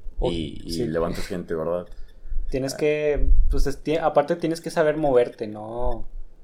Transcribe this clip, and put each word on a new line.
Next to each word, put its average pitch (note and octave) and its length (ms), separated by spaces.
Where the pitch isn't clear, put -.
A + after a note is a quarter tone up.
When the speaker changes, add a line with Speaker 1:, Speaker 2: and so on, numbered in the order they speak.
Speaker 1:
O-, F3 100
Speaker 2:
y, E2 340
y - 80
Speaker 1:
sí. E2 140
Speaker 2:
levantes E2 400
gente, F2 300
¿verdad? E2+ 300
Speaker 1:
Tienes C3+ 260
Speaker 2:
Ah. - 20
Speaker 1:
que, D3+ 520
pues, D3 160
es-, C#3 160
ti-, D3+ 140
aparte D#3 400
tienes E3 240
que E3 100
saber D3+ 260
moverte, B2+ 520
no, A2 580